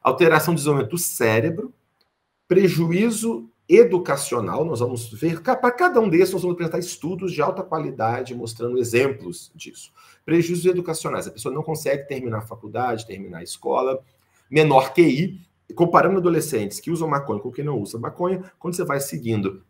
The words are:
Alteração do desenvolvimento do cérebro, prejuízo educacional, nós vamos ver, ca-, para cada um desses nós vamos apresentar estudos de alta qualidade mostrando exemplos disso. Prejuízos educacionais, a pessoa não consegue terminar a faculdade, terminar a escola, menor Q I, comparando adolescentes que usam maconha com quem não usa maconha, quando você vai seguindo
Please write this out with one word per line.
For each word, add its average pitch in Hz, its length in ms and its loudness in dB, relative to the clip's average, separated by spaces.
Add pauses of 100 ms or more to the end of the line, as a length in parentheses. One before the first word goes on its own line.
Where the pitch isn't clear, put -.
Alteração 160 500 4
do 165 40 2
desenvolvimento 143 340 0
do 175 80 -4
cérebro, 165 760 0 (720)
prejuízo 190 1040 2 (180)
educacional, 156 960 4
nós 151 180 -2
vamos 120 300 -4
ver, 160 300 -4
ca-, 262 140 2
para 247 160 2
cada 262 280 2
um 220 80 2
desses 180 240 4
nós 180 120 -4
vamos 180 100 -2
apresentar 170 240 -4
estudos 180 560 -6
de 151 80 -4
alta 185 220 -2
qualidade 123 720 -4
mostrando 120 420 -6
exemplos 117 800 -2
disso. - 360 -20 (320)
Prejuízos 170 440 0
educacionais, 160 580 -4
a 95 60 -12
pessoa - 220 -8
não 147 100 -6
consegue 147 440 -4
terminar 127 300 -6
a 104 40 -6
faculdade, 110 640 -6
terminar 95 320 -14
a 85 40 -14
escola, 131 560 -2 (500)
menor 139 440 4
Q - 80 4
I, 156 500 2 (220)
comparando 175 440 4
adolescentes 156 640 -2
que 160 100 -6
usam 165 160 -2
maconha 139 320 -2
com - 100 -8
quem - 140 -8
não 143 160 -4
usa 101 180 -8
maconha, 180 460 -4 (160)
quando 175 160 -8
você 180 80 -4
vai 139 160 -2
seguindo 113 720 -4